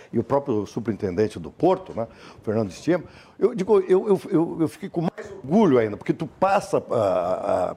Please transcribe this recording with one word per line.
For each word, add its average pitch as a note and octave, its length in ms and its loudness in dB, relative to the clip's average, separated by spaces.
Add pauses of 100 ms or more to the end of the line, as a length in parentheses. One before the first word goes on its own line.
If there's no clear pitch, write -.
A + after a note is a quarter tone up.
(100)
e A#2 80 -2
o A2+ 60 0
próprio C#3 400 0
superintendente G#2 720 -2
do E2 120 -12
Porto, F#3 440 0
né, A2+ 140 -6 (320)
o - 20 -20
Fernando G#2+ 280 -2
Estima. D#3+ 340 -2 (340)
Eu A#3+ 160 0
digo, G3 260 4
eu, F#3 280 2
eu, F#3 120 2 (100)
eu, E3+ 300 0
eu D3+ 80 0
fiquei - 200 -12
com E3 140 -4
mais - 280 -6
orgulho D#3+ 460 4
ainda, G#2+ 220 2
porque - 160 -2
tu E3 120 -10
passa, F#3+ 640 0
ah, F#2 800 0
ah, E2+ 60 -8